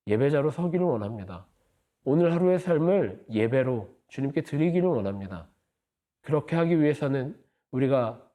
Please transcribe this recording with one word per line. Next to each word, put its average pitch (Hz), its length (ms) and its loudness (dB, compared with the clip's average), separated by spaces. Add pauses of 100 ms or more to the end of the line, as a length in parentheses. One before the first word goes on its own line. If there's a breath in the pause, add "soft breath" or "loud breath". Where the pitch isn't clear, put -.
예배자로 139 440 2
서기를 175 340 -2
원합니다. 104 640 -6 (580)
오늘 165 280 4
하루의 180 260 2
삶을 170 720 0
예배로 113 640 0 (140)
주님께 139 340 -4
드리기를 170 460 0
원합니다. 98 600 -6 (760)
그렇게 147 340 -2
하기 165 240 2
위해서는 143 560 0 (340)
우리가 127 520 0 (120)